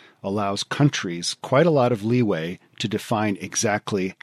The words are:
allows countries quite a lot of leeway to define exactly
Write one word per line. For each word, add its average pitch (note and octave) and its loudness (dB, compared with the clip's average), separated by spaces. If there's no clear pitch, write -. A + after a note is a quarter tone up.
allows G2+ -2
countries F2+ 0
quite D3 4
a F3 4
lot B2+ 4
of G#2 -2
leeway G2+ 0
to - -4
define G#2 -2
exactly G2+ -2